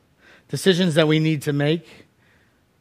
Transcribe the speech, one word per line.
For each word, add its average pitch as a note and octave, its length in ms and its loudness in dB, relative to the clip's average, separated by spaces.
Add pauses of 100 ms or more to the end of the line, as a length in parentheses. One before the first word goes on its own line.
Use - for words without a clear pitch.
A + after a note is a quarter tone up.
(480)
decisions F3 460 0
that D#3 140 4
we D#3 100 2
need D#3 240 -2
to D3 100 -4
make. D3 540 -4 (760)